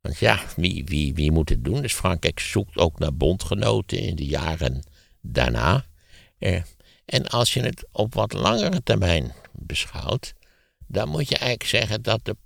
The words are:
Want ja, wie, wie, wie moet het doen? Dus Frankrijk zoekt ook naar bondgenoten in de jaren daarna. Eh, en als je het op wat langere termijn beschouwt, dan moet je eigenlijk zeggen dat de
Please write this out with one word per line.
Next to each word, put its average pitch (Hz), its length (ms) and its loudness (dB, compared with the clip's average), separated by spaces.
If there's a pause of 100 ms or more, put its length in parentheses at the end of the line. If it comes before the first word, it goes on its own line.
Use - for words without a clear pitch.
Want - 180 -6
ja, 107 220 4 (160)
wie, 87 280 0
wie, 73 300 0
wie 76 180 4
moet 80 160 4
het - 160 2
doen? 127 180 0
Dus - 100 -4
Frankrijk - 480 0
zoekt - 360 -2
ook 82 220 2
naar 78 160 0
bondgenoten 101 840 0
in 87 180 -2
de 76 80 -4
jaren 71 580 -2 (380)
daarna. 62 680 2 (520)
Eh, 90 240 0 (420)
en - 220 0
als 120 260 2
je 123 80 0
het 117 320 -4
op 110 220 -2
wat 107 180 0
langere 110 500 2
termijn 87 500 2 (200)
beschouwt, - 840 -6 (520)
dan 110 220 -2
moet 151 200 -2
je - 80 2
eigenlijk - 340 -2
zeggen 110 320 0
dat 110 220 0
de 107 220 -4